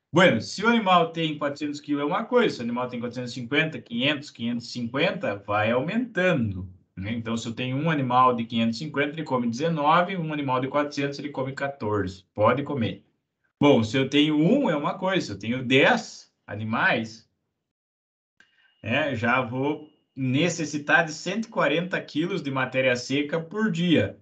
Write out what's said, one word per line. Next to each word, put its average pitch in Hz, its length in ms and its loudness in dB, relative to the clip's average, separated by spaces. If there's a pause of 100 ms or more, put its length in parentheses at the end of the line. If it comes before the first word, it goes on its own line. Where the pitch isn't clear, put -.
(120)
Bueno, 139 280 6
se - 240 -6
o 233 40 4
animal 185 420 4
tem 156 280 -2
quatrocentos 147 420 -4
quilos 143 220 -2
é - 20 0
uma 196 200 -2
coisa, 233 300 2
se - 60 -10
o 117 40 -6
animal 120 240 -4
tem 120 120 -8
quatrocentos 120 320 -6
e - 20 -12
cinquenta, 143 460 -2
quinhentos, 139 500 -4
quinhentos 117 360 -4
e - 60 -14
cinquenta, 123 640 -2
vai 107 340 -2
aumentando, 147 1000 0 (240)
né? 98 180 -8
Então, 113 240 -4
se 117 120 -8
eu 113 60 -8
tenho 127 240 -4
um 160 120 0
animal 127 460 2
de 113 80 -4
quinhentos 117 320 0
e - 40 -10
cinquenta, 147 340 -2
ele 160 100 -8
come 120 240 -2
dezenove, 160 680 2
um 156 160 -4
animal 135 280 -2
de 135 80 -2
quatrocentos, 143 500 -2
ele 143 120 -8
come 135 240 -6
quatorze. 104 720 -4 (100)
Pode 120 280 4
comer. 113 440 -4 (540)
Bom, 139 220 8
se 110 140 -2
eu 135 120 2
tenho 147 280 4
um, 202 340 4
é 156 60 0
uma 170 220 -2
coisa. 185 280 0
Se 113 60 -8
eu 101 60 -8
tenho 120 260 -4
dez 160 680 2 (140)
animais, 113 840 -4 (1500)
né, 135 340 0
já 117 260 2
vou 131 460 -4 (260)
necessitar 151 880 0
de 156 80 -6
cento 208 340 -6
e - 20 -20
quarenta 165 520 0
quilos 170 420 -4
de 139 80 -6
matéria 131 460 0
seca 143 440 -2
por 208 300 -2
dia. 160 520 2